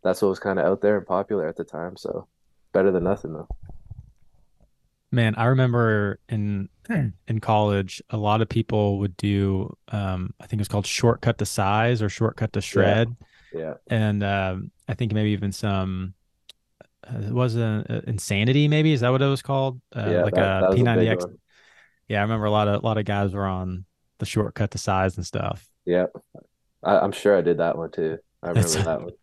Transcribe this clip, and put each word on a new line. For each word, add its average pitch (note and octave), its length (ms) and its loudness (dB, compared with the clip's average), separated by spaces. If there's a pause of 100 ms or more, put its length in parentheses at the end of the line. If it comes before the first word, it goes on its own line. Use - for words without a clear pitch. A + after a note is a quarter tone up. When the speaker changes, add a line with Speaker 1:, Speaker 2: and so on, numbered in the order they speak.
Speaker 1:
that's F#2 200 0
what G2 60 4
was F#2+ 100 -2
kinda F#2+ 260 0
out G2 160 2
there G#2 160 2
and F2+ 80 -6
popular F#2+ 420 -2
at E2 100 -8
the E2 60 -8
time. E2+ 320 -10
So - 320 -10 (460)
better G2 160 4
than F2+ 140 2
nothing, F2+ 300 -2
though. D2+ 140 -12 (1600)
Speaker 2:
Man, A2+ 240 2
I A2+ 100 0
remember A#2 840 2
in, G#2 420 -4 (200)
<clears throat> C#3 240 -2 (140)
in A2 120 -2
college, G#2 720 0
a G#2+ 80 -4
lot G#2 240 2
of A2 80 0
people G#2 480 0
would G2 180 -4
do, G2 640 0 (120)
um, F#2+ 500 -4
I - 80 -20
think G#2+ 120 -4
it - 20 -2
was G2+ 80 -2
called G2+ 180 -2
Shortcut - 500 2
to G#2 80 -2
Size A2 560 2
or G#2 80 0
Shortcut - 440 -2
to G#2 60 -2
Speaker 1:
Yeah. - 40 -6
Speaker 2:
Shred. A2 520 2 (380)
Speaker 1:
Yeah. D#2+ 200 -8 (180)
Speaker 2:
And, G#2+ 320 0
um, G2 480 -2 (160)
I A#2 80 -4
think G#2+ 180 -2
maybe G#2+ 180 2
even G2+ 200 -2
some, F#2+ 640 -4 (920)
uh, A#2+ 120 -8
it G#2 140 -6
was, A#2+ 240 0
uh, A2 500 -2
Insanity, A#2+ 600 2
maybe? D#3 260 4
Is A#2+ 80 0
that B2 80 4
what C3 120 2
it C3+ 60 4
was C#3 140 0
called? C3+ 400 -2 (140)
Uh, G#2+ 160 -2
Speaker 1:
Yeah, F2 120 2
Speaker 2:
like G#2 120 0
Speaker 1:
that, F#2+ 240 2
Speaker 2:
a - 20 2
Speaker 1:
that F#2+ 80 4
was G2 40 4
a - 20 4
big - 20 4
Speaker 2:
P A#2+ 60 4
ninety A2+ 240 4
X. F2+ 180 0
Speaker 1:
one. - 120 -14 (680)
Speaker 2:
Yeah, G#2+ 120 0
I - 20 2
remember G#2+ 240 0
a G#2 60 2
lot G#2 160 4
of, G2+ 160 0
a - 20 -6
lot G#2+ 120 2
of G#2 80 -2
guys G2+ 280 0
were G2 140 -4
on F#2 380 -6 (340)
the G#2+ 60 -4
Shortcut - 460 -2
to A2 60 -10
Size F#2+ 400 0
and F2+ 80 -8
stuff. - 420 -6 (180)
Speaker 1:
Yeah. F2+ 220 2 (760)
I, G2 160 4
I'm G2+ 140 0
sure G#2 240 4
I F2 40 4
did E2 180 2
that E2 180 0
one E2 140 -8
too. D#2+ 260 -4 (260)
I F2 80 -6
Speaker 2:
That's E2+ 240 2
Speaker 1:
remember G2 60 -2
Speaker 2:
a - 20 0
Speaker 1:
that E2 180 -2
one. F2 220 -14